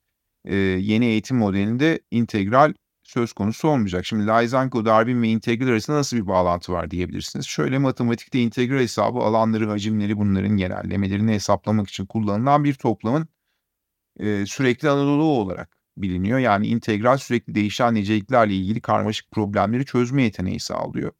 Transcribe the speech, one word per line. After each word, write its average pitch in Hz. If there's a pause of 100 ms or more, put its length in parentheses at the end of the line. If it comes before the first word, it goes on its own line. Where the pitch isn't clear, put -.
(460)
Ee, 95
yeni 98
eğitim 113
modelinde 110 (120)
integral 113 (300)
söz 120
konusu 107
olmayacak. 101
Şimdi 107
Lysenko, 117
Darwin 113
ve 113
integral 117
arasında 123
nasıl 135
bir 98
bağlantı 90
var 82
diyebilirsiniz. 90
Şöyle, 139
matematikte 127
integral 123
hesabı 113
alanları, 110
hacimleri, 104
bunların 101
genellemelerini 98
hesaplamak 104
için -
kullanılan 113
bir 143
toplamın, 127 (920)
e, 101
sürekli 131
anadolu 143
olarak 117 (200)
biliniyor. 95
Yani 107
integral 113
sürekli -
değişen 107
niceliklerle 107
ilgili 95
karmaşık 107
problemleri 104
çözme 127
yeteneği 95
sağlıyor. -